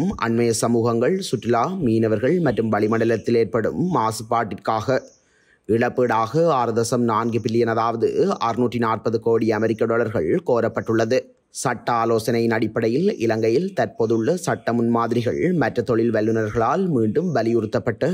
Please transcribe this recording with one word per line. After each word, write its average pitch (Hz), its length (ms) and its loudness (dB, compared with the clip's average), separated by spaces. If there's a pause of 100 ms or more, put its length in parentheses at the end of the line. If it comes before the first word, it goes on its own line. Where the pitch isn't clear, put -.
(220)
அண்மைய 117 280 0
சமூகங்கள், 117 720 0
சுற்றுலா, 120 480 -2
மீனவர்கள் 123 720 0
மற்றும் 113 320 0
வளிமண்டலத்தில் 113 720 0
ஏற்படும் 110 420 -2 (120)
மாசுபாட்டிற்காக 113 1040 -2 (720)
இழப்பீடாக 117 760 2
ஆறு 127 260 2
தசம் 117 380 0
நான்கு 113 280 0
பில்லியன், 113 360 0
அதாவது 113 320 0 (320)
அறுநூற்றி 117 380 -2
நாற்பது 113 420 0
கோடி 110 320 2
அமெரிக்க 110 340 0
டாலர்கள் 113 600 0
கோரப்பட்டுள்ளது. 113 760 0 (300)
சட்ட 120 420 -6
ஆலோசனையின் 117 600 0
அடிப்படையில் 113 640 0
இலங்கையில் 113 560 0
தற்போதுள்ள 117 640 0
சட்ட 120 380 -4
முன்மாதிரிகள் 117 680 0 (120)
மற்ற 123 280 0
தொழில் 113 320 0
வல்லுநர்களால் 113 720 0
மீண்டும் 135 440 0
வலியுறுத்தப்பட்ட 117 840 -2